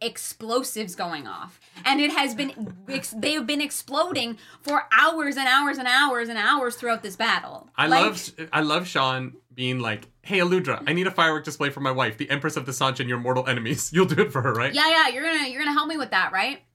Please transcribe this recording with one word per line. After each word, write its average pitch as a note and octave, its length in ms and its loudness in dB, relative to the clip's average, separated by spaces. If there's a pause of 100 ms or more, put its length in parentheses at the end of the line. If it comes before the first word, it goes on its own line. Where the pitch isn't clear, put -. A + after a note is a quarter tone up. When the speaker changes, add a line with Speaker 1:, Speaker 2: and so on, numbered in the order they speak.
Speaker 1:
explosives A3+ 960 -4
going D#3+ 320 -6
off. - 320 -14 (260)
And C#4 160 4
it D4 120 2
has C#4 200 -2
been, A3 420 -6 (140)
ex-, C4+ 260 -6
they C#4 180 -2
have D#4 120 -2
been D4 160 -2
exploding D4 760 -4 (240)
for C#4+ 280 0
hours C#4+ 460 4
and C4+ 100 0
hours C#4 300 4
and B3+ 100 -4
hours B3 420 2
and A3+ 100 -6
hours A#3+ 360 2
throughout A#3 280 -2
this F#3+ 120 -10
battle. G3+ 640 -2
Speaker 2:
I C#3 80 4
Speaker 1:
Like E3 200 6
Speaker 2:
love, G3+ 260 -4 (200)
I D3+ 100 2
love D#3 260 0
Sean C3 460 -2 (200)
being B2+ 260 -2
like, A2 280 -4 (160)
"Hey, G3 160 0
Aludra, F3 480 2
I D3+ 60 2
need F3+ 120 2
a F#3+ 60 0
firework D#3+ 340 2
display C#3+ 240 -2
for C#3 120 -8
my C3+ 100 0
wife, A#2+ 260 0
the C#3+ 140 -6
Empress C#3+ 260 -2
of C3+ 80 -4
the C3+ 60 -8
Sanchen, C3 360 -2
your B2 120 -2
mortal B2+ 280 0
enemies." A#2+ 460 -2
<laughs> - 0 -
You'll F3+ 140 6
do - 120 2
it G#3 120 2
for C3 100 0
her, B2+ 100 2
right? A#2 220 0
Speaker 1:
Yeah, D4+ 160 2
yeah, D#4+ 200 4
you're B3+ 140 -4
gonna, D#4 240 0
you're B3+ 160 -6
gonna D4 100 0
help D4 140 2
me D#4+ 100 -4
with C4 120 -6
that, F#3 220 0
right? G#3+ 320 -2 (120)